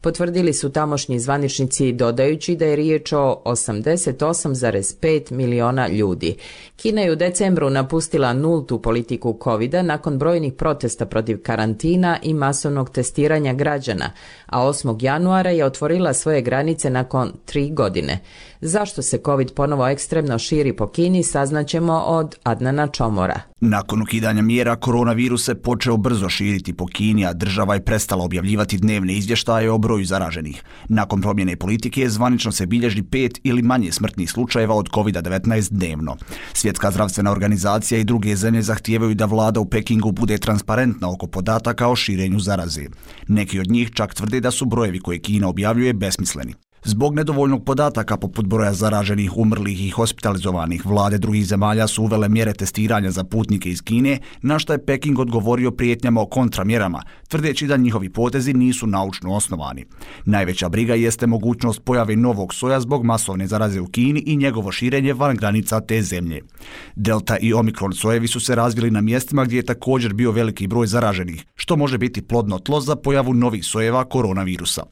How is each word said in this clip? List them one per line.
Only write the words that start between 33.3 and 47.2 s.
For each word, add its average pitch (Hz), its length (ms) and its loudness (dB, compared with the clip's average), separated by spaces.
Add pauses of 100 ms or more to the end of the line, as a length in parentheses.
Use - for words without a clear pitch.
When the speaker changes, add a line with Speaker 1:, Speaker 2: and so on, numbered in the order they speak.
Speaker 2:
ili 123 180 2
manje 117 300 2
smrtnih 101 380 -4
slučajeva 113 440 0
od 101 200 0
covida 101 260 0
devetnaest 95 520 0
dnevno. 80 440 -2 (360)
Svjetska - 380 0
zdravstvena 101 400 0
organizacija 104 720 0
i 110 40 2
druge 107 320 0
zemlje 113 260 2
zahtijevaju 110 520 0
da 107 100 2
vlada 110 360 2
u 98 100 -2
Pekingu 110 420 2
bude 101 260 0
transparentna 107 720 0
oko 92 160 -6
podataka 110 640 0
o 123 80 2
širenju 95 420 0
zaraze. 85 480 -2 (420)
Neki 104 320 2
od 92 100 -2
njih 117 200 2
čak 107 240 -4
tvrde 107 260 -2
da 123 100 0
su 127 160 -2
brojevi 110 340 0
koje 87 180 -6
Kina 101 300 0
objavljuje 113 440 2
besmisleni. 90 600 -4 (300)
Zbog 123 300 2
nedovoljnog 139 500 2